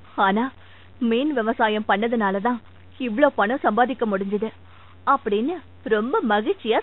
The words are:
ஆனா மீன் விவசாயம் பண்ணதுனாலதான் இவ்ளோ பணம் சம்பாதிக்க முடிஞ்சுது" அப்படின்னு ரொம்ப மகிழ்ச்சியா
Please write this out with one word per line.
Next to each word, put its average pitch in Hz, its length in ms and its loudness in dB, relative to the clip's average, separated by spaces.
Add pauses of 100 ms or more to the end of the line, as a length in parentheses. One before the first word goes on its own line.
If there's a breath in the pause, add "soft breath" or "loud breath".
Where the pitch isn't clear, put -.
(160)
ஆனா 208 300 2 (540 soft breath)
மீன் 247 340 0
விவசாயம் 220 560 0
பண்ணதுனாலதான் 220 680 0 (400)
இவ்ளோ 262 360 2
பணம் 226 300 0
சம்பாதிக்க 233 400 0
முடிஞ்சுது" 202 440 -2 (560 soft breath)
அப்படின்னு 254 500 0 (300)
ரொம்ப 220 300 0 (140)
மகிழ்ச்சியா 220 540 0